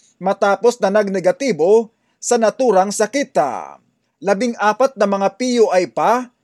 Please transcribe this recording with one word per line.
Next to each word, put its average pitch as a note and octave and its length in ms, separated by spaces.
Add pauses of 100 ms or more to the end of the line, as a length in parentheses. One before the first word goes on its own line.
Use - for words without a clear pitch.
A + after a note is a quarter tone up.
(220)
matapos G3+ 560
na G3 160
nagnegatibo G3 960 (320)
sa A#3+ 160
naturang G#3 560
sakit. A3 400 (880)
Labing G3+ 400
apat G#3+ 400
na G3+ 80
mga G3 240
P B3 240
U G3 160
I F#3 160
pa, A3+ 400 (140)